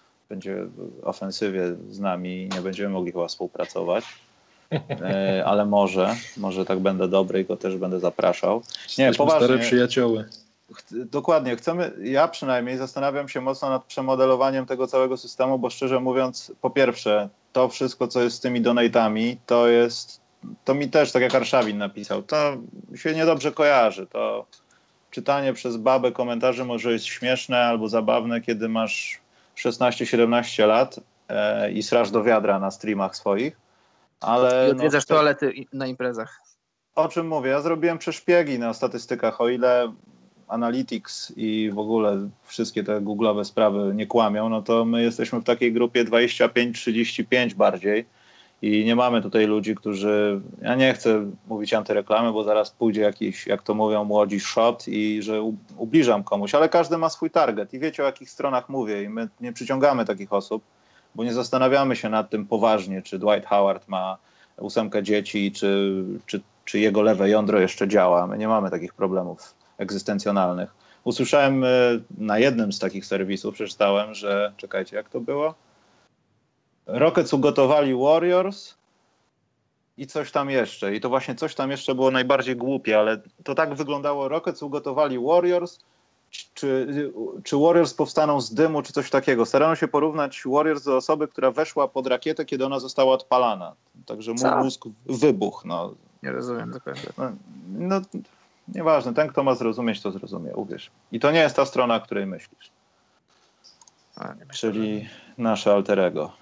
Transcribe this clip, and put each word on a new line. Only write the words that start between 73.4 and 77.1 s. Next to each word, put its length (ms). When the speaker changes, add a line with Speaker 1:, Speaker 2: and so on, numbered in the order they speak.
Speaker 1:
przeczytałem, 600
że, 420
czekajcie, 400
jak 120
to 120
było? 340
Rockets 440